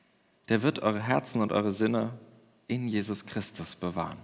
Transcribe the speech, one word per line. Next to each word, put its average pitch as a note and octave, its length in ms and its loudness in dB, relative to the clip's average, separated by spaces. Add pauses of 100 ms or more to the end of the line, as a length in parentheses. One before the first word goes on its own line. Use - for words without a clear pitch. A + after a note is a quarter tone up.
(500)
der A2+ 140 4
wird - 160 2
eure G#2+ 220 2
Herzen B2 400 0
und G#2+ 100 2
eure G#2 200 4
Sinne A2 460 0 (500)
in B2 200 0
Jesus G#2 380 -2
Christus - 500 -6
bewahren. E2+ 480 -4